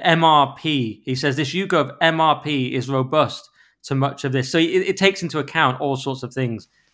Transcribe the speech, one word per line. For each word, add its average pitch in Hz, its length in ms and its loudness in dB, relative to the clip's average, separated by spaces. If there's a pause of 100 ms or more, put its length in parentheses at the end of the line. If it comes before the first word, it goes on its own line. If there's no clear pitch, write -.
M 165 200 2
R 147 320 6
P. 131 520 -4
He 131 80 -2
says 131 220 -2
this 143 180 -4
YouGov 180 480 0
M 160 180 2
R 151 220 2
P 139 320 -2
is 127 160 -4
robust 135 580 0 (360)
to 143 100 -6
much 139 300 -2
of 135 80 -2
this. 131 200 -2
So 170 60 2
it, 165 60 4
it 185 340 0
takes 190 240 0
into 156 160 -6
account 135 420 0
all 139 160 -2
sorts 131 260 -6
of 127 120 -10
things. 117 340 -4 (260)